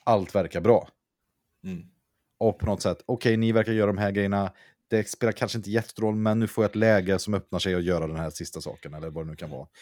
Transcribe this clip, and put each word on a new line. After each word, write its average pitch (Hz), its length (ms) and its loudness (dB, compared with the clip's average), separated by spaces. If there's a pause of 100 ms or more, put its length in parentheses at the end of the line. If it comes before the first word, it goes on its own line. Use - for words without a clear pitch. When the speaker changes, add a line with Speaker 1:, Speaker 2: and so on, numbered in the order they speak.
Speaker 1:
Allt 104 320 2
verkar 87 260 -2
bra. 107 280 4 (760)
Speaker 2:
Mm. 87 180 -10 (580)
Speaker 1:
Och 110 180 2
på - 60 -4
något 101 160 -2
sätt, 90 240 -2
okej, 113 320 2
ni 113 140 2
verkar 110 200 2
göra 107 160 2
de 101 100 0
här 104 140 0
grejerna. 98 420 0 (340)
Det 107 220 0
spelar 113 240 0
kanske 117 240 -4
inte 101 140 -8
jättestor 110 320 -2
roll, 107 120 0
men 110 240 2
nu 110 80 2
får 113 160 0
jag 101 60 2
ett - 60 -8
läge 98 440 4
som 104 140 -6
öppnar 90 260 -4
sig 92 160 0
att 87 80 0
göra 85 240 0
den 78 80 -6
här 80 140 -4
sista 80 320 -12
saken, - 320 -12
eller 80 160 -10
vad 78 160 -8
det 78 40 -10
nu 78 60 -12
kan 80 140 -12
vara. 65 180 -12 (140)